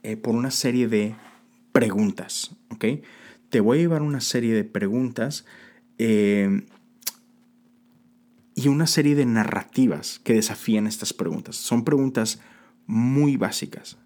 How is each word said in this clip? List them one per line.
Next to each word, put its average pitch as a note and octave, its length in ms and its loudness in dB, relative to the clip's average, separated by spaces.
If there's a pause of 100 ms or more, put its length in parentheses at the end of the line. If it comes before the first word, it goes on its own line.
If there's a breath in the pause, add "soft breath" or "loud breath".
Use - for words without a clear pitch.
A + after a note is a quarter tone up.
eh, A2 140 -6
por A2+ 180 -2
una B2 160 0
serie B2 380 0
de G#2+ 260 0 (580 loud breath)
preguntas, - 840 -2 (140)
¿ok? A2+ 140 -8 (640 loud breath)
Te A#2+ 120 2
voy A2+ 180 4
a - 20 2
llevar E3 220 2
una C#3+ 180 -2
serie A#2 320 -2
de G#2+ 120 2
preguntas, A#2 840 -4 (500 loud breath)
eh, G2+ 720 2 (1900)
y C3+ 140 0
una D3 180 4
serie D3 280 2
de C#3+ 120 4
narrativas A2+ 960 0
que A#2 120 2
desafían G#2+ 520 0
estas G#2+ 260 -6
preguntas. - 440 -6
Son A#2+ 280 -2
preguntas C3 560 0 (460 loud breath)
muy C3 500 2
básicas. - 680 -6